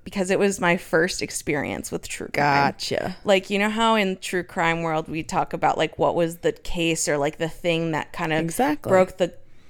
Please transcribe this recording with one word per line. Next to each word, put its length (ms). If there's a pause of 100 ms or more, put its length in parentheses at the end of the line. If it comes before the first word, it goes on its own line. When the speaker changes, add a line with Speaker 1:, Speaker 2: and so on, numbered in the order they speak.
Speaker 1:
because 260
it 80
was 220
my 160
first 460
experience 680
with 160
true 240
crime. 400
Speaker 2:
Gotcha. 520
Speaker 1:
Like, 260
you 80
know 100
how 280
in 200
true 260
crime 400
world 260
we 140
talk 300
about, 240
like, 220
what 160
was 240
the 140
case 560
or, 100
like, 200
the 100
thing 440
that 200
kind 200
of 80
Speaker 2:
Exactly. 500
Speaker 1:
broke 280
the 160 (360)